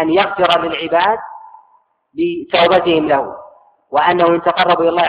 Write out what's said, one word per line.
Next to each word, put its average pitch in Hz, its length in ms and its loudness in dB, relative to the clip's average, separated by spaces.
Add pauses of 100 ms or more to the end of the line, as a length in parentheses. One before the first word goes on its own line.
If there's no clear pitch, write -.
أن 160 100 -2
يغفر 175 500 0
للعباد 165 580 -2 (960)
بتوبتهم 170 960 0
له، 139 280 -2 (540)
وأنه 170 360 2
إن 170 160 2
تقربوا 175 400 0
إلى 170 60 2
الله 170 200 0